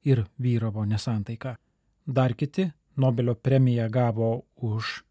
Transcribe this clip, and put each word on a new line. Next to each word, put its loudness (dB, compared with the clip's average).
ir 2
vyravo 0
nesantaika. -4
Dar 2
kiti -4
Nobelio 2
premiją 2
gavo 0
už, -6